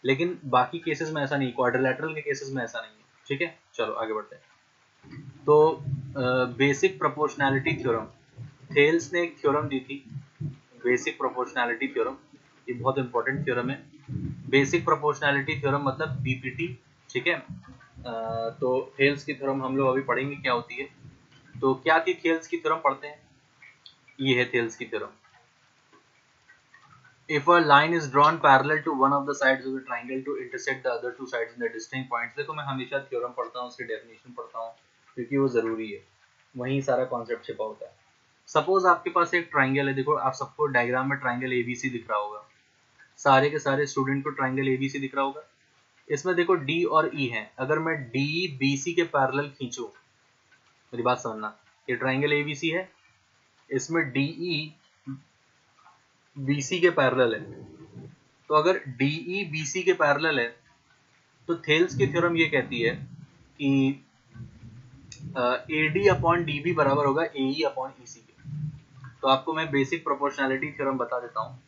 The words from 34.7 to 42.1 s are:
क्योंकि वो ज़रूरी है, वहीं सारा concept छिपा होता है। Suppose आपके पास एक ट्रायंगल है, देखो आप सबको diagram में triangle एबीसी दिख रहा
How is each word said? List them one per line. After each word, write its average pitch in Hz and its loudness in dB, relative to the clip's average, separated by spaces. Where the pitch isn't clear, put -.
क्योंकि 123 -4
वो 135 4
ज़रूरी 113 -2
है, 98 -12
वहीं 131 -2
सारा 127 2
concept 117 -6
छिपा 110 -8
होता 107 -12
है। - -20
Suppose 180 2
आपके 175 4
पास 170 2
एक 170 0
ट्रायंगल 139 2
है, 135 0
देखो 135 0
आप 131 0
सबको 139 -4
diagram 127 0
में 139 -2
triangle 127 -4
एबीसी 123 -4
दिख 117 -8
रहा 107 0